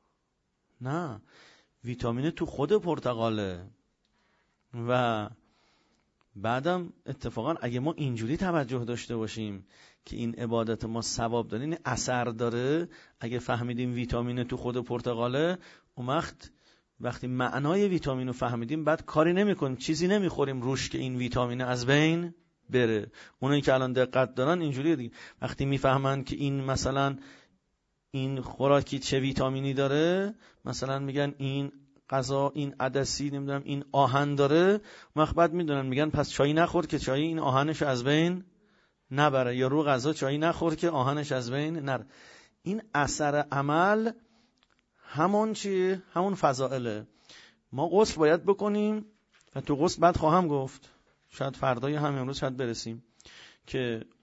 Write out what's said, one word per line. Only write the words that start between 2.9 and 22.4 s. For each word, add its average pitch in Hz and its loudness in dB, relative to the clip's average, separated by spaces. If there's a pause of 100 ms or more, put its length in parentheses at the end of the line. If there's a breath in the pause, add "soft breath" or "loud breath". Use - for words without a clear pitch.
و 117 0 (1080)
بعدم 135 -2 (120)
اتفاقاً 131 -4
اگه 123 -2
ما 151 -2
اینجوری 123 -4
توجه 135 -2
داشته 120 -6
باشیم 107 -6 (400 soft breath)
که - -12
این 117 -4
عبادت 113 -2
ما 113 -4
ثواب 117 -2
داره، 113 -6
این 160 -4
اثر 123 -2
داره، 120 -2 (320 loud breath)
اگه 120 -4
فهمیدیم 120 -2
ویتامین 123 -2
تو 123 -6
خود 123 -4
پرتقاله، 123 -2 (380 loud breath)
اون 123 -8
وقت - -4 (480 soft breath)
وقتی 123 -8
معنای 135 0
ویتامین 135 -2
رو 123 -4
فهمیدیم 123 -4
بعد 151 0
کاری 165 4
نمی‌کنیم، 180 0
چیزی 160 0
نمیخوریم 143 0
روش 127 -2
که 135 -6
این 131 -4
ویتامین 123 -2
از 123 -2
بین 160 4 (360)